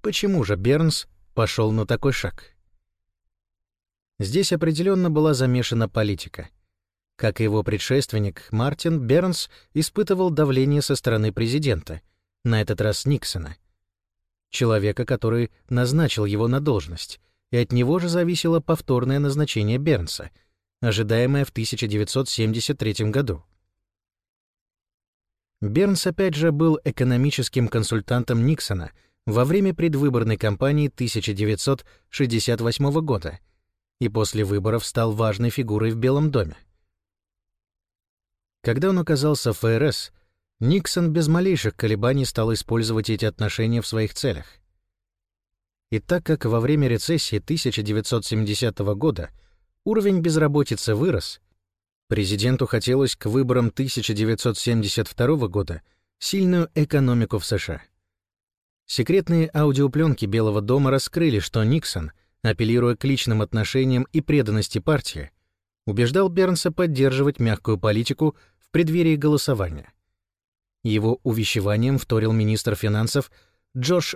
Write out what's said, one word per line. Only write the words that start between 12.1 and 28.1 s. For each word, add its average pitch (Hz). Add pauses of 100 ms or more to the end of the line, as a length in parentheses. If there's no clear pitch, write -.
на 113
этот 104
раз 104
Никсона, 87 (920)
человека, 110
который 117 (180)
назначил 123
его 104
на 131
должность, 95 (320)
и 120
от 120
него 123
же 175
зависело 170
повторное 135
назначение 139
Бернса, 135 (480)
ожидаемое 117
в -
тысяча 113
девятьсот 104
семьдесят 113
третьем 110
году. 123 (2250)
Бернс 165
опять 180
же 160
был 156
экономическим 127
консультантом 117